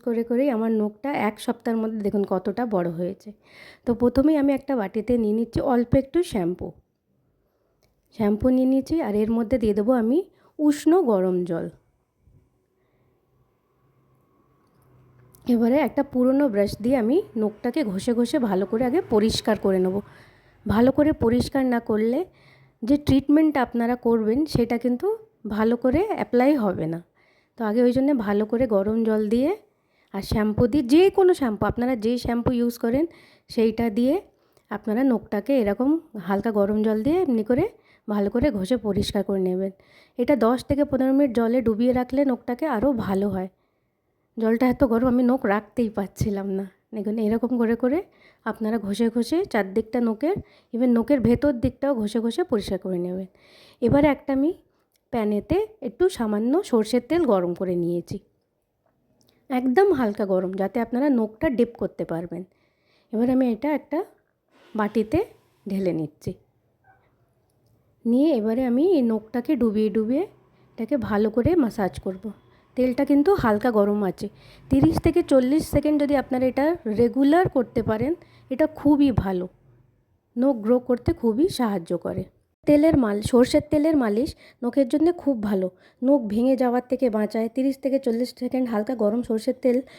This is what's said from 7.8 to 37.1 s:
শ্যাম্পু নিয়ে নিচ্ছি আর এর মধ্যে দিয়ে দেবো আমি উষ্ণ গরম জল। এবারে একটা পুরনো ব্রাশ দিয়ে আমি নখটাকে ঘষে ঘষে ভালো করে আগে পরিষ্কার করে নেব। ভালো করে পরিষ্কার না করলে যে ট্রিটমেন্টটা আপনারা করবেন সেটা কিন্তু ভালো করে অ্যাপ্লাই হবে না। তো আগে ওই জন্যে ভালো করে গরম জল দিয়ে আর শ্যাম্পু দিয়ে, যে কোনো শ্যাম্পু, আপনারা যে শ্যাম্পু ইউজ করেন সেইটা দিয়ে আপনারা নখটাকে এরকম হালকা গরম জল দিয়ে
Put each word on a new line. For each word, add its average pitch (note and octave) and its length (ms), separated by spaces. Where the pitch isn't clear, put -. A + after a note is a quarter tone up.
শ্যাম্পু G#3+ 340
নিয়ে B3+ 240
নিচ্ছি C4+ 280
আর G#3+ 140
এর G#3+ 160
মধ্যে A#3 260
দিয়ে G#3+ 160
দেবো G#3 180
আমি A#3+ 260
উষ্ণ D4+ 320
গরম F#3 440
জল। E3+ 200
এবারে A#3+ 320
একটা - 160
পুরনো C4 460
ব্রাশ G3+ 220
দিয়ে B3+ 160
আমি A#3+ 200
নখটাকে A3+ 460
ঘষে G3 300
ঘষে A#3+ 260
ভালো G3+ 260
করে A3+ 200
আগে C4 160
পরিষ্কার A3 560
করে F#3+ 220
নেব। F#3 160
ভালো A3+ 260
করে D4 220
পরিষ্কার B3 520
না A#3+ 140
করলে A#3 400
যে B3+ 140
ট্রিটমেন্টটা C#4+ 640
আপনারা A#3 340
করবেন A#3 500
সেটা A#3+ 320
কিন্তু B3 300
ভালো A3 300
করে B3+ 220
অ্যাপ্লাই B3 400
হবে G3 320
না। E3 120
তো - 60
আগে G#3+ 180
ওই B3 100
জন্যে C4+ 220
ভালো G#3 320
করে A3+ 220
গরম G#3+ 360
জল A3 260
দিয়ে B3 200
আর G3 80
শ্যাম্পু G#3+ 460
দিয়ে, C#4+ 160
যে C#4 260
কোনো F#4 240
শ্যাম্পু, A3+ 320
আপনারা A#3+ 300
যে A3 220
শ্যাম্পু A#3 340
ইউজ A#3+ 260
করেন B3+ 280
সেইটা A3+ 400
দিয়ে A#3+ 240
আপনারা G#3+ 320
নখটাকে A3 560
এরকম G#3+ 300
হালকা G3 240
গরম G#3 320
জল G#3+ 200
দিয়ে D4+ 180